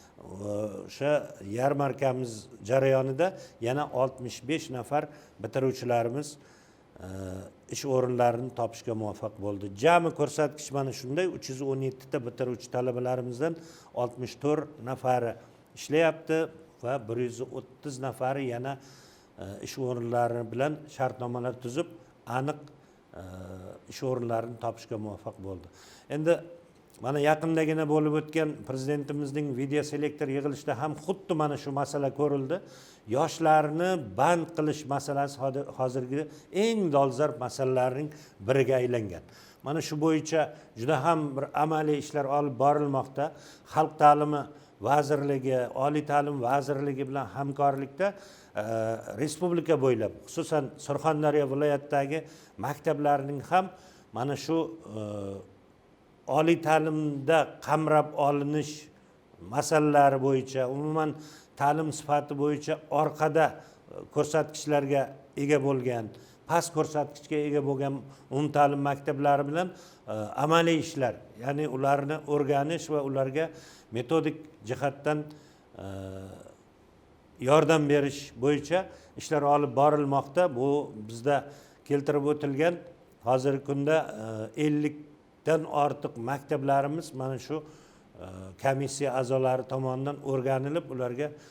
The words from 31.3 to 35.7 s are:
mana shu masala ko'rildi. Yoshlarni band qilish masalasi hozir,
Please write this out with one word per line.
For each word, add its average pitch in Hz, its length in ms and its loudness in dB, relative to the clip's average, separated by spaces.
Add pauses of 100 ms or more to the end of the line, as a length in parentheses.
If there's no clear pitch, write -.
mana 151 240 0
shu 143 160 -8
masala 143 400 -2
ko'rildi. 143 460 0 (480)
Yoshlarni 156 800 4 (260)
band 160 400 2
qilish 151 300 -2
masalasi 139 560 -2
hozir, 139 220 -2 (140)